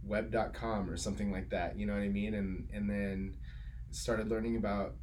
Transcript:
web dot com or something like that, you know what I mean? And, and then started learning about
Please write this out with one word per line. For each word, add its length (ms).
web 260
dot 240
com 340
or 80
something 360
like 180
that, 260
you 100
know 80
what 80
I 60
mean? 260
And, 380
and 160
then 460
started 380
learning 280
about 460